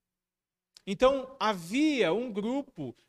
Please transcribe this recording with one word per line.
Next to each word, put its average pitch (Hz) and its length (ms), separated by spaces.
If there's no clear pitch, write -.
Então, 254 540
havia 208 720
um 240 200
grupo 208 640